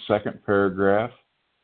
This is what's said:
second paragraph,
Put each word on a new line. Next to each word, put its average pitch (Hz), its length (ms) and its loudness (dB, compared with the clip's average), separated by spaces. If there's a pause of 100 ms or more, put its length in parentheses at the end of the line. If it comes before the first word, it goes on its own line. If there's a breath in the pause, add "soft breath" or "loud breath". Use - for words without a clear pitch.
second 107 380 -2
paragraph, 98 640 2 (540)